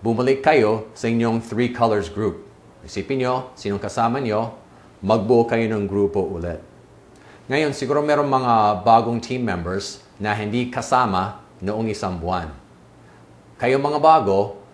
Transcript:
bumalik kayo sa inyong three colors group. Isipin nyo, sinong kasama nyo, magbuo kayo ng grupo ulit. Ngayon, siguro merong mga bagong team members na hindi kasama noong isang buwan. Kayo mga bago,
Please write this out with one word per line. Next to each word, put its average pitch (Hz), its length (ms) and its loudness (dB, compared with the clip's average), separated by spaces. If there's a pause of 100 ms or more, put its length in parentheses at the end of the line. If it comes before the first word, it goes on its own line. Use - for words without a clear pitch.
bumalik 123 440 0
kayo 110 480 4
sa - 160 -4
inyong 117 320 0
three 123 320 -2
colors 110 360 0
group. - 380 -4 (340)
Isipin 131 400 -6
nyo, 127 320 -2
sinong 101 280 -6
kasama 117 360 -2
nyo, 113 400 -2 (480)
magbuo 113 400 4
kayo 113 240 0
ng 104 160 -2
grupo 98 400 0
ulit. 85 360 -8 (920)
Ngayon, 147 240 0
siguro 139 240 0
merong 147 320 0
mga 127 220 2 (280)
bagong 113 380 4
team 127 240 -6
members 92 560 -6 (160)
na 104 160 -4
hindi 107 400 -2
kasama 113 720 0 (160)
noong 107 320 -4
isang 98 240 -4
buwan. 85 320 -4 (1120)
Kayo 127 180 2
mga 147 220 -2
bago, 107 580 4 (160)